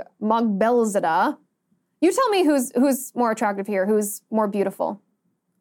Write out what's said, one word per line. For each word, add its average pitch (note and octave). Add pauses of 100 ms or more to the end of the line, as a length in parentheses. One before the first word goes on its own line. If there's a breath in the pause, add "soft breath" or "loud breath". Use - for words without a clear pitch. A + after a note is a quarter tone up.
(220)
Mogbelzada. G#3+ (640)
You F4
tell B4
me F#4+
who's, C#4+
who's C4
more A#3
attractive G3+
here, F#3+
who's G#3 (100)
more A3
beautiful. G3 (600)